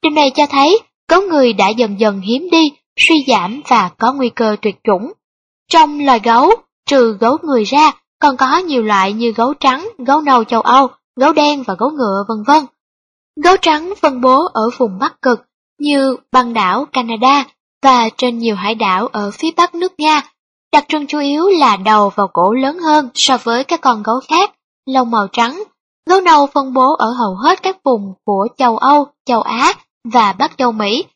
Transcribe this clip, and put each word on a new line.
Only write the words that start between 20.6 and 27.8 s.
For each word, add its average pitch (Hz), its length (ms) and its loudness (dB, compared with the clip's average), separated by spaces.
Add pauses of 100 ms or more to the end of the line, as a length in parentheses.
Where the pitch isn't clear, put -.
Đặc 294 160 4
trưng 302 180 -4
chủ 294 120 -6
yếu 294 300 0
là 277 280 2
đầu 202 380 2
và 202 180 -2
cổ 185 200 0
lớn 269 260 -2
hơn 302 360 0
so - 280 0
với 240 220 -2
các 320 160 -4
con 226 220 0
gấu 233 260 -2
khác, 370 240 0 (340)
lông 262 240 0
màu 214 220 -2
trắng. 254 300 -4 (480)
Gấu 381 100 4
nâu 320 260 4
phân 269 260 -4
bố 269 220 2
ở 226 160 -2
hầu 233 240 -4
hết 294 280 0
các 381 220 -4